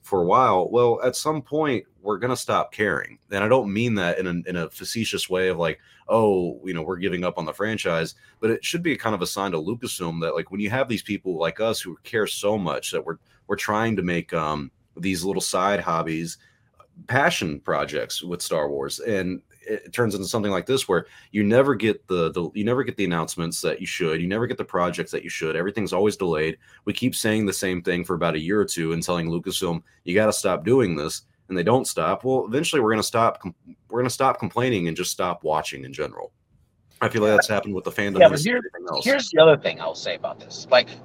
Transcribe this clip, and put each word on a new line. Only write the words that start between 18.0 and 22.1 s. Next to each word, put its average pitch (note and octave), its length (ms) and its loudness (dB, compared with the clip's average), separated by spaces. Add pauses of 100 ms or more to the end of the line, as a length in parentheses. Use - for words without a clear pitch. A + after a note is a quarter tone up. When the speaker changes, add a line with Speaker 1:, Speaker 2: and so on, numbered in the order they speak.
Speaker 1:
with F2 180 -6
Star D2+ 280 -2
Wars. C#2 300 -6
And F#2 420 -2 (260)
it, G#2 200 -4
it - 60 -18
turns A2 220 0
into F#2+ 120 -4
something G#2 240 0
like F#2 140 -2
this C3 220 0
where E2+ 180 2 (260)
you G#2 120 2
never C3 320 6
get G#2+ 320 0
the, E2 240 2